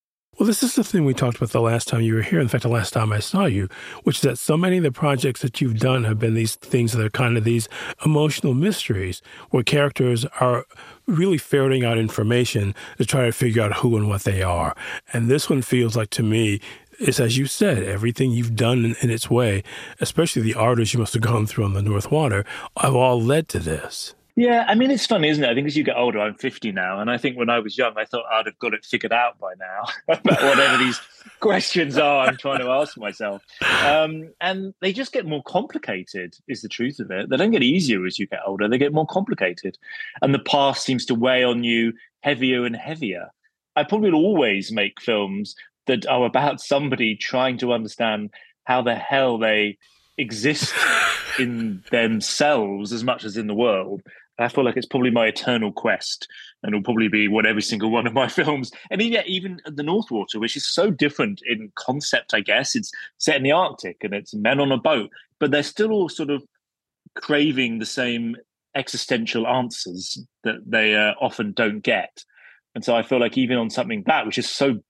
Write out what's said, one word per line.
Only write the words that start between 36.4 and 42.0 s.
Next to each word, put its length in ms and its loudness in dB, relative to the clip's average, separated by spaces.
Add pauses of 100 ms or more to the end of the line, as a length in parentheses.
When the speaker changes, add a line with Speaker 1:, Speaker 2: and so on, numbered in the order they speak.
Speaker 2:
is 160 -8
the 60 -10
truth 320 -6
of 100 -10
it. 200 -6
They 60 2
don't 140 2
get 140 4
easier 420 2
as 140 -6
you 80 -4
get 180 -8
older. 220 -2
They 100 2
get 140 2
more 160 0
complicated. 680 -4 (460)
And 100 4
the 60 2
past 460 0
seems 220 0
to 100 0
weigh 260 4
on 220 2
you 300 2 (260)